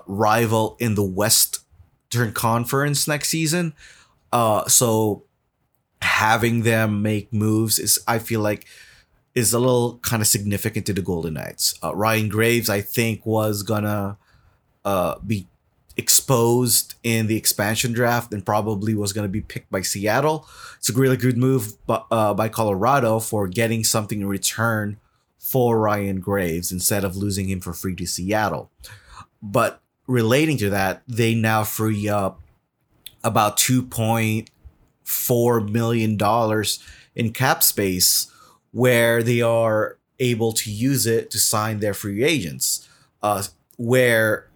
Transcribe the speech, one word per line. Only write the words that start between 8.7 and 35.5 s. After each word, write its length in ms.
is 180
a 60
little 440
kinda 220
significant 640
to 60
the 100
Golden 320
Knights. 480
Uh, 100
Ryan 360
Graves, 380
I 140
think, 460
was 340
gonna, 560
uh, 360
be 260
exposed 1000
in 240
the 100
expansion 560
draft 400
and 140
probably 480
was 200
gonna 140
be 140
picked 300
by 100
Seattle. 640
It's 120
a 40
really 240
good 200
move 360
bu-, 240
uh, 240
by 140
Colorado 680
for 280
getting 360
something 380
in 60
return 680
for 400
Ryan 400
Graves 520
instead 320
of 140
losing 320
him 120
for 120
free 220
to 100
Seattle. 640
But 400
relating 520
to 120
that, 380
they 260
now 300
free 440
up 340
about 340
two 240
point 680
four 560